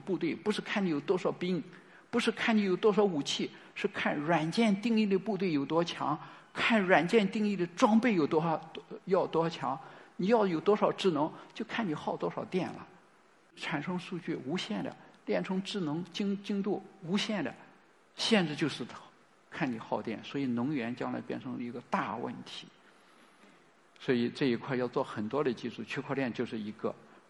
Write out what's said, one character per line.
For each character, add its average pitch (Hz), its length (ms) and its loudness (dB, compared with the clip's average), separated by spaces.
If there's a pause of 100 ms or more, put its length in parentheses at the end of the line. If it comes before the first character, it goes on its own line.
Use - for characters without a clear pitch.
部 180 140 -2
队 156 160 -2
不 - 180 -2
是 202 80 -2
看 202 240 -2
你 180 60 2
有 143 100 0
多 185 160 0
少 175 160 0
兵， 180 300 -2 (480)
不 233 100 0
是 226 100 0
看 - 240 2
你 208 100 4
有 185 120 2
多 214 160 6
少 208 100 4
武 175 200 2
器， - 280 -2 (240)
是 - 140 -2
看 196 260 -2
软 151 380 2
件 214 280 4
定 226 180 2
义 220 80 4
的 196 120 4
部 196 180 -2
队 180 160 0
有 139 140 2
多 160 160 4
强， 147 340 -2 (360)
看 - 280 4
软 175 280 6
件 208 200 6
定 214 160 -2
义 202 120 0
的 175 120 0
装 226 300 6
备 226 160 4
有 160 100 4
多 151 160 2
少， 165 320 -2 (340)
要 180 200 4
多 165 240 2
强， 135 260 -4 (400)
你 180 120 0
要 214 180 6
有 165 140 0
多 202 160 4
少 170 160 4
智 - 180 2
能， 156 220 2 (200)
就 - 120 -6
看 - 240 -4
你 156 40 0
耗 165 240 -4
多 170 140 -2
少 127 140 -6
电 151 240 -2
了。 98 180 -12 (680)
产 - 260 -4
生 180 160 -4
数 175 200 -8
据 165 260 -6
无 139 120 -2
限 190 280 -4
的， - 100 -6 (320)
练 190 160 0
成 190 200 -2
智 208 180 -4
能 165 320 -2
精-， 202 320 -2
精 196 180 -2
度 196 220 -2 (180)
无 175 160 0
限 196 240 -2
的， 127 100 -4 (600)
限 202 320 4
制 151 80 -2
就 143 140 0
是 127 160 -8
它， - 120 -14 (540)
看 - 220 -2
你 113 40 -6
耗 110 240 -4
电。 110 220 -6
所 139 180 -6
以 139 60 -2
能 120 260 0
源 123 220 -4
将 127 160 -6
来 123 100 -6
变 120 200 -6
成 127 200 -8
一 120 120 -8
个 120 80 -10 (100)
大 131 260 -2
问 123 160 -6 (120)
题。 - 240 -14 (1300)
所 - 160 2
以 120 140 2
这 123 180 -2
一 120 80 4
块 123 220 -4
要 123 100 0
做 127 160 0
很 110 240 -4
多 135 160 -2
的 139 100 2
技 120 160 -6
术， 113 140 -10
区 - 180 -8
块 139 140 -4
链 127 180 -2
就 123 120 -4
是 113 140 -6
一 107 140 -6
个， - 220 -4 (360)